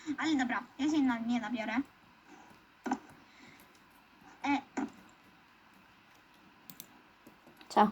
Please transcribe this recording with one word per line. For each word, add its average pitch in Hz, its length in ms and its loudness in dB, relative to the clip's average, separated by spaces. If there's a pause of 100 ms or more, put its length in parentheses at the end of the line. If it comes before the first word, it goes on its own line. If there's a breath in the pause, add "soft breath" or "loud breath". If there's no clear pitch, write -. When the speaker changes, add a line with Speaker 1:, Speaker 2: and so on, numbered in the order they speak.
(180 loud breath)
Speaker 1:
Ale 302 180 0
dobra, 240 240 0 (200)
ja 285 120 2
się 311 100 4
na, 254 160 2
nie 233 240 -2
nabiorę. 214 320 -4 (2750 soft breath)
E. 285 120 2 (3000)
Speaker 2:
Co? 208 120 4 (100)